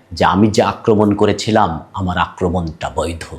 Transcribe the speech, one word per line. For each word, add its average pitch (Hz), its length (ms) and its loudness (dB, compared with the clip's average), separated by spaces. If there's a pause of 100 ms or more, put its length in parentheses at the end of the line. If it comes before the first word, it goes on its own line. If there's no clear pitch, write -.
(120)
যে 87 120 0
আমি 95 240 4
যে 104 140 2
আক্রমণ 104 520 2
করেছিলাম, 101 640 0 (140)
আমার 90 240 -4
আক্রমণটা 85 760 -4
বৈধ। 82 440 -8